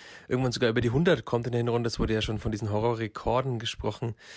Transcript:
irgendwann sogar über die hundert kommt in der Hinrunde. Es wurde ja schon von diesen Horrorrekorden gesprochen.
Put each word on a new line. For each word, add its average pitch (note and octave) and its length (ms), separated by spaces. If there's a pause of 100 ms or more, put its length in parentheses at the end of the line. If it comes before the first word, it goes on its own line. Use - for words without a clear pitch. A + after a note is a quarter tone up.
(280)
irgendwann B2+ 240
sogar A#2 180
über A#2+ 100
die A#2+ 100
hundert D#3+ 340
kommt A#2 220
in A#2+ 60
der A#2+ 80
Hinrunde. A#2+ 280
Es - 100
wurde A2 160
ja A2 80
schon G#2+ 160
von A2 140
diesen G#2+ 180
Horrorrekorden A#2 880
gesprochen. A2+ 560 (220)